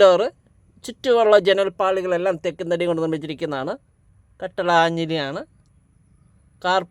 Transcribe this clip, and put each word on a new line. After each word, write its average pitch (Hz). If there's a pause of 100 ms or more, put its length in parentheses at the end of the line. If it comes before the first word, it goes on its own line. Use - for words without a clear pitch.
ഡോറ്, 190 (560)
ചുറ്റുമുള്ള 233 (120)
ജനൽപ്പാളികളെല്ലാം 190
തെക്കും 170
തടി 170
കൊണ്ട് 165
നിർമ്മിച്ചിരിക്കുന്നതാണ്. 156 (680)
കട്ടള 185 (160)
ആഞ്ഞിലിയാണ്. 160 (1200)
കാർ 185